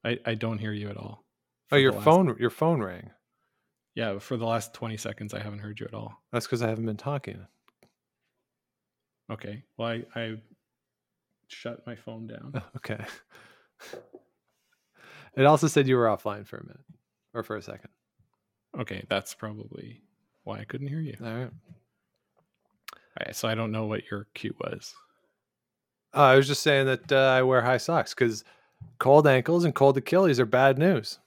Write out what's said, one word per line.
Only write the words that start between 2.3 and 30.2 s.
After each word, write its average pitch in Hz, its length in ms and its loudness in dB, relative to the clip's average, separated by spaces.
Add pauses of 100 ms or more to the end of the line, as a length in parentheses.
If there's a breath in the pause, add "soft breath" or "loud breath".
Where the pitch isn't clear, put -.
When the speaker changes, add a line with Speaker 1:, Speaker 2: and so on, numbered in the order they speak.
Speaker 2:
your 120 100 2
phone 156 320 0
rang. 92 300 -10 (800)
Speaker 1:
Yeah, 110 200 -4
but 101 100 -10
for 131 140 -6
the 117 80 -4
last 113 280 -2
twenty 113 240 -10
seconds, 107 380 -10
I 101 40 -6
haven't 104 200 -10
heard 107 200 -12
you 110 60 -10
at - 80 -12
all. 107 380 -14
Speaker 2:
That's 120 160 -4
'cause 120 160 -2
I 113 40 0
haven't 113 200 -4
been 107 100 -6
talking. 98 480 -8 (1900)
Speaker 1:
Okay. 107 320 -12 (140)
Well, 117 120 -4
I, 113 160 -6 (140)
I 110 220 -8 (1040)
shut - 380 -14
my 120 100 -14
phone 113 300 -16
down. 123 300 -16
Speaker 2:
Oh, 120 80 -8 (140)
okay. 107 280 -10 (760 soft breath)
<laughs> - 180 -18 (1400 soft breath)
It 135 100 4
also 151 220 6
said 139 200 4
you 131 80 4
were 117 120 4
offline 104 380 -4
for - 120 -16
a - 60 -16
minute - 200 -20 (500)
or 117 100 -8
for 107 120 -10
a 101 60 -10
second. - 300 -18 (840)
Speaker 1:
Okay, 101 300 -10
that's 98 280 -4
probably 107 680 -16 (420)
why 107 160 -12
I 107 60 -14
couldn't 131 220 -10
hear 151 120 -8
you. 139 220 -10
Speaker 2:
All 117 120 -12
right. 123 180 -8 (1400)
Speaker 1:
All - 340 -14
right, - 100 -12
so - 120 -6
I 110 80 -2
don't 113 160 -4
know 110 140 -4
what 107 240 -8
your 104 240 -8
cue - 260 -10
was. - 360 -10 (1200)
Speaker 2:
Uh, 143 80 4
I 135 140 10
was 135 120 6
just 143 160 -2
saying 139 240 4
that, 131 240 -2
uh, 139 40 4 (220)
I 127 60 4
wear 127 180 4
high 123 160 2
socks - 360 -2
'cause 113 300 0 (540 soft breath)
cold 147 300 8
ankles 160 360 4
and 165 120 0
cold 139 220 6
Achilles 165 420 2